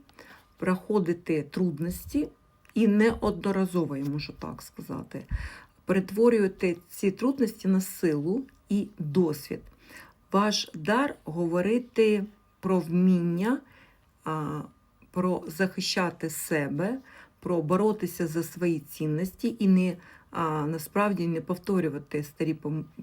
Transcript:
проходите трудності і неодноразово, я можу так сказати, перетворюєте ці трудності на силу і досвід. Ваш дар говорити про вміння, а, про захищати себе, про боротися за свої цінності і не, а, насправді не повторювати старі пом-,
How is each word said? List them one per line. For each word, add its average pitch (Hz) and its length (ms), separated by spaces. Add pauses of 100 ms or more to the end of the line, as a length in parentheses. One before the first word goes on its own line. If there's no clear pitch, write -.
(580)
проходите 175 840
трудності 175 840 (460)
і 220 140
неодноразово, 196 1080
я 139 80
можу 147 280
так - 280
сказати, - 640 (600)
перетворюєте 190 920 (140)
ці 196 220
трудності 247 560
на 190 140
силу 175 640 (260)
і 202 180 (120)
досвід. 151 640 (720)
Ваш 202 420
дар 214 500
говорити 196 1000 (380)
про 185 160
вміння, 175 800 (640)
а, 151 380 (500)
про 180 360
захищати 185 840
себе, 160 680 (420)
про 175 220
боротися 185 680
за 160 160
свої 170 360
цінності 165 800
і 202 80
не, 185 300 (340)
а, 156 340
насправді 180 600
не 160 140
повторювати 156 840
старі 156 300
пом-, 156 300 (180)